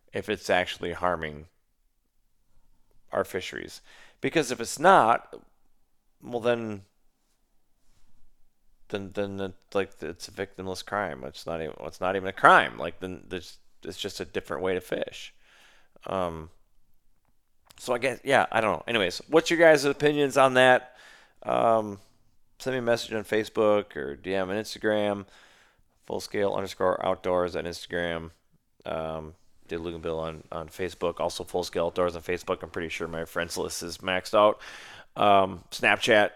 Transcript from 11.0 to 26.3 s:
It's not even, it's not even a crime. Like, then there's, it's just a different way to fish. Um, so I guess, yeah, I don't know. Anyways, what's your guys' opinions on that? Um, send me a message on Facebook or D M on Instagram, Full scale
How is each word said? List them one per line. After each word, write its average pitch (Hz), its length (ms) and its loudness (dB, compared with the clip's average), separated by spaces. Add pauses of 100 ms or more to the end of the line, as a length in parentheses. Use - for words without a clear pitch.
It's 71 220 -14
not 82 160 -6
even, 78 200 -8
it's - 200 -12
not 95 140 0
even 95 120 -4
a 98 60 -6
crime. 120 440 6
Like, 78 220 -8
then 92 280 -8
there's, 90 300 -10 (260)
it's - 140 -12
just - 220 -8
a 92 60 -6
different 85 380 -6
way 92 100 0
to 90 80 -2
fish. - 520 -8 (760)
Um, 85 420 -6 (1300)
so - 160 -4
I 120 40 2
guess, 120 260 -2
yeah, 127 280 4
I 113 100 2
don't 98 160 2
know. - 100 -10
Anyways, 101 400 0
what's 160 240 4
your 165 80 2
guys' 156 260 8
opinions 143 520 2
on 131 180 6
that? 127 400 6 (480)
Um, 113 560 2 (580)
send 131 160 -6
me 131 60 -2
a - 20 -4
message 117 320 0
on 107 100 -4
Facebook 107 720 2
or 69 200 -6
D 90 180 -8
M 95 160 0
on 98 60 -2
Instagram, 104 720 -2 (800)
Full 110 140 -6
scale 101 340 -2